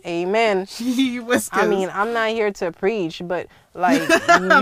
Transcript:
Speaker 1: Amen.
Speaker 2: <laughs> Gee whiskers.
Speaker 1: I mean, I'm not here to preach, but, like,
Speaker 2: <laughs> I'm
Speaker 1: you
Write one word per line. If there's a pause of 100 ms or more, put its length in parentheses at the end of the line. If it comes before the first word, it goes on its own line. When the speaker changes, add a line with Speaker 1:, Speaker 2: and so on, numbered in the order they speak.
Speaker 1:
Amen.
Speaker 2:
<laughs>
Gee
whiskers.
Speaker 1:
I
mean,
I'm
not
here
to
preach,
but, (280)
like,
Speaker 2:
<laughs>
I'm
Speaker 1:
you (120)